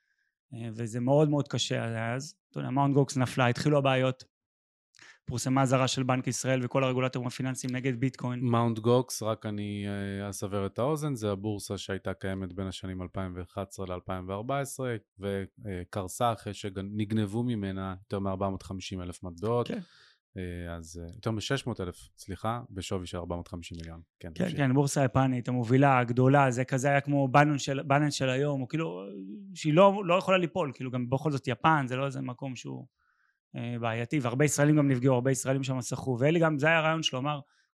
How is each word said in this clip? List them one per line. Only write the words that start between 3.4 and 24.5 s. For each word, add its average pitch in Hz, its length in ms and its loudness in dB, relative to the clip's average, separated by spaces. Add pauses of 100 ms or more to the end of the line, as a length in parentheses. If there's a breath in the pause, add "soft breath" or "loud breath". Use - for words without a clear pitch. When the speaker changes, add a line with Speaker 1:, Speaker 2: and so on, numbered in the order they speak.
Speaker 1:
התחילו 147 320 4
הבעיות, 131 460 2 (1000 loud breath)
פורסמה 131 380 0
אזהרה 131 260 4
של 135 140 0
בנק 127 240 0
ישראל 127 380 0
וכל 135 200 2
הרגולטורים 127 440 0
הפיננסיים 127 480 -6
נגד 127 240 -2
ביטקוין. 123 400 -2
Speaker 2:
מאונט 117 380 2
גוקס, 120 440 2
רק 110 240 -2
אני, 104 420 -4
אה, 101 420 -6
אסבר 98 360 -4
את 98 120 -6
האוזן, 147 360 -2
זה 107 160 -2
הבורסה 101 480 -4
שהייתה 95 360 -6
קיימת 95 380 -6
בין 95 140 -6
השנים 92 360 -8
אלפיים 92 340 -6
ואחת 90 320 -8
עשרה 95 180 -10
לאלפיים 90 420 -8
וארבע 117 320 -4
עשרה, 131 360 -6 (220)
וקרסה 98 1120 -4
אחרי 104 220 -6
שנגנבו 104 880 -4
ממנה 98 520 -4 (100)
יותר 101 140 -6
מארבע 98 300 -2
מאות 95 140 -6
חמישים 95 380 -8
אלף 90 220 -10
מטבעות. 104 460 -2
Speaker 1:
כן. 233 100 -6 (580 soft breath)
Speaker 2:
אה, 87 400 -8
אז, 82 260 -14
אה, 85 120 -12
יותר 117 160 -6
משש 110 360 -4
מאות 110 140 -6
אלף, 90 160 -6 (220)
סליחה, 110 520 -6
בשווי 92 360 -6
של 85 120 -8
ארבע 87 180 -6
מאות 85 120 -10
חמישים 87 320 -12
מיליון. 82 200 -14 (200)
כן, - 140 -12
Speaker 1:
כן, 175 100 -2
Speaker 2:
תמשיך. 170 140 -4